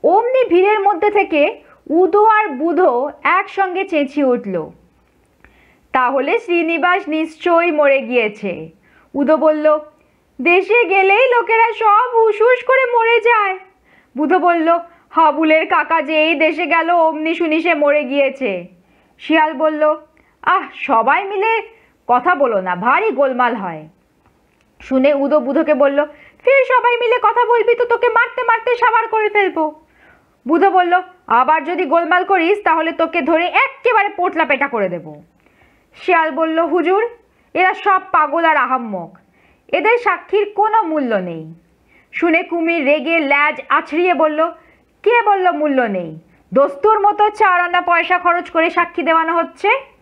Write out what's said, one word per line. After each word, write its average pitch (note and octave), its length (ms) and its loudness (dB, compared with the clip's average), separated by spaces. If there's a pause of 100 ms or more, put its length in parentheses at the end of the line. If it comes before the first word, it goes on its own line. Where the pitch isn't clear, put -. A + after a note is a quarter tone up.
অমনি A#4 420 2
ভিড়ের G4 340 2
মধ্যে G4+ 300 0
থেকে G4 520 0 (280)
উদো F#4 360 2
আর G#4+ 220 2
বুধো D4 640 -2 (120)
একসঙ্গে F#4+ 600 -2
চেঁচিয়ে D4 420 -2
উঠল, G3 460 -4 (1200)
"তাহলে C4+ 480 0
শ্রীনিবাস E4+ 680 -2
নিশ্চয়ই E4 640 -2
মরে C#4+ 300 2
গিয়েছে।" G#3 680 -4 (440)
উদো C#4+ 240 2
বলল, D4+ 420 2 (640)
"দেশে F#4+ 440 2
গেলেই G4 460 2
লোকেরা A4+ 420 2
সব A4 400 2
হুস A4 280 2
হুস B4 220 2
করে C5 220 2
মরে A#4 340 2
যায়।" G#4 400 0 (580)
বুধো D#4 220 0
বলল, E4+ 400 2 (300)
"হাবুলের D#4+ 580 2
কাকা E4 340 0
যে D#4 220 0
এই E4 120 0
দেশে D#4 300 0
গেল, E4 240 0
অমনি D#4+ 460 0
শুনি E4 260 -2
সে E4+ 120 0
মরে D4 300 0
গিয়েছে।" C4 640 -6 (520)
শিয়াল D#4 340 0
বলল, D4+ 420 0 (460)
"আহ, F4+ 220 0 (100)
সবাই C#4 520 0
মিলে G#4 360 -2 (460)
কথা B3 280 0
বলো A#3 260 0
না, F3+ 140 -4
ভারী C#4+ 360 0
গোলমাল B3 440 0
হয়।" E3 320 -10 (960)
শুনে C4 320 2
উদো C#4 260 0
বুধোকে C#4+ 340 0
বলল, C#4 320 2 (380)
"ফের C5+ 240 4
সবাই A#4+ 300 2
মিলে A#4 240 0
কথা A4 240 2
বলবি A#4 300 2
তো A#4+ 100 -2
তোকে A#4 240 0
মারতে A#4+ 340 0
মারতে A#4 320 0
সাবার A4+ 320 0
করে G#4+ 220 0
ফেলবো।" E4 460 -2 (720)
বুধো E4 240 4
বলল, F4+ 300 2 (260)
"আবার C4 360 2
যদি E4 220 -4
গোলমাল E4+ 400 0
করিস F#4+ 380 0
তাহলে D#4+ 280 0
তোকে E4 300 -2
ধরে E4 240 0
এক্কেবারে A4 640 0
পোটলা F4 360 -2
পেটা C#4 220 -2
করে G#3 220 -4
দেব।" D#3 320 -12 (800)
শিয়াল E4 300 0
বলল, D#4+ 340 -2
"হুজুর, F4+ 420 0 (460)
এরা F#4 200 0
সব G4 280 0 (100)
পাগল D#4+ 340 0
আর D#4 120 2
আহাম্মক, A#3 600 -4 (500)
এদের G#4+ 300 0
সাক্ষীর G#4 580 -2
কোনো A4 280 0
মূল্য D4 320 -2
নেই।" E3 380 -8 (580)
শুনে E4+ 320 0
কুমির E4+ 420 -4
রেগে D#4 340 0
ল্যাজ C#4+ 500 0
আছড়িয়ে D#4+ 440 0
বলল, D#4 380 0 (520)
"কে A#4 180 2
বলল G4 300 2
মূল্য D4 300 0
নেই? F3+ 380 -4 (340)
দস্তুর C#4+ 460 2
মতো G#4 300 2
চার F#4+ 320 2
আনা F4 200 0
পয়সা F4 380 0
খরচ F4 300 0
করে E4 200 0
সাক্ষী E4+ 340 -2
দেওয়ানো D#4+ 320 0
হচ্ছে।" E4+ 340 -2 (320)